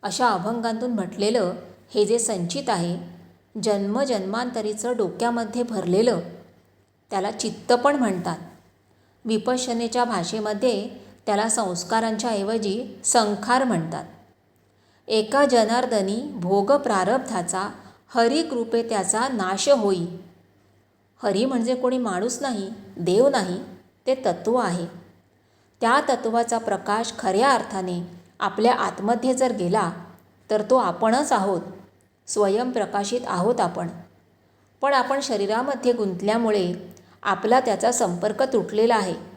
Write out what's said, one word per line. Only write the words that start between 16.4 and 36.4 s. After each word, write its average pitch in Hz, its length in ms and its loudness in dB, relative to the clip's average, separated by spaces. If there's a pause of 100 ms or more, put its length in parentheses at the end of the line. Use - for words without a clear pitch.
प्रारब्धाचा, 208 960 0 (460)
हरी 247 280 4
कृपे 233 400 -2
त्याचा 220 460 0
नाश 196 400 -2
होई." 202 380 4 (1160)
हरी 202 220 2
म्हणजे 254 300 0
कोणी 247 240 0
माणूस 226 440 -2
नाही, 226 280 -4 (260)
देव 185 320 4
नाही, 202 320 0 (460)
ते 262 80 2
तत्त्व 220 400 -2
आहे. 180 320 0 (920)
त्या 247 280 4
तत्त्वाचा 233 500 0
प्रकाश 214 600 -2
खऱ्या 202 320 2
अर्थाने 180 720 -2 (160)
आपल्या 202 340 2
आतमध्ये 220 600 0
जर 254 180 2
गेला, 190 380 0 (600)
तर 214 120 2
तो 185 140 4
आपणच 220 560 2
आहोत, 196 280 2 (680)
स्वयंप्रकाशित 208 1000 0
आहोत 202 340 0
आपण. 180 280 -2 (920)
पण 277 120 2
आपण 262 300 2
शरीरामध्ये 247 720 0
गुंतल्यामुळे 208 840 0 (480)